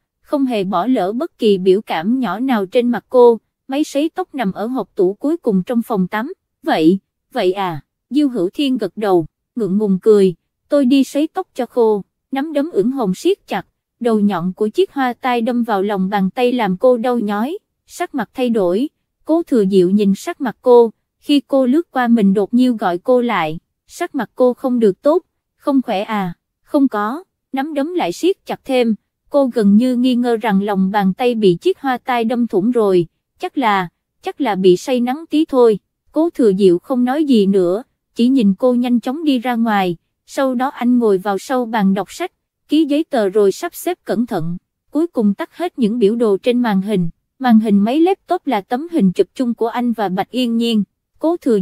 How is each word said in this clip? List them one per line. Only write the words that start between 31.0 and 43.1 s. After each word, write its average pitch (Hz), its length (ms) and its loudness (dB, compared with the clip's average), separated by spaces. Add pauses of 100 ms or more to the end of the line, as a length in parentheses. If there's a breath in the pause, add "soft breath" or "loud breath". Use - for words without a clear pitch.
tay 247 220 -2
bị 202 200 2
chiếc 349 240 -2
hoa 262 180 -2
tai 240 260 -2
đâm 240 240 -2
thủng 208 240 0
rồi, 196 360 2 (320)
chắc - 180 -8
là, 202 300 0 (340)
chắc - 200 -8
là 226 140 0
bị 185 220 4
say 254 220 -2
nắng 254 300 -4
tí 311 160 0
thôi. 240 340 2 (320)
Cố 320 180 0
Thừa 226 240 2
Diệu 185 260 2
không 247 260 -2
nói 285 200 -2
gì 233 200 4
nữa, 190 380 0 (320)
chỉ 233 120 0
nhìn 240 260 2
cô 247 200 0
nhanh 247 260 0
chóng 269 240 -6
đi 277 160 0
ra 247 160 -4
ngoài, 202 420 -2 (280)
sau 262 300 -4
đó 254 140 -2
anh 247 300 0
ngồi 214 180 2
vào 196 200 -4
sau 254 280 -4
bàn 214 280 0
đọc 196 180 -4
sách, 349 200 -8 (360)
ký 311 180 2
giấy 285 180 0
tờ 220 260 -2